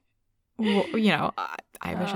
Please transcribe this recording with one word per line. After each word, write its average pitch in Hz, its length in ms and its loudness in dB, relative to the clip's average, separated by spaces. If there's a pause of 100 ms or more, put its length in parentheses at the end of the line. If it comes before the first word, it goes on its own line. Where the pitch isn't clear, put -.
(580)
w-, 208 400 2
you 214 140 4
know, 165 260 2
I, - 180 -6 (260)
I - 80 -6
have 175 120 -2
a 180 60 0
shit 196 80 -2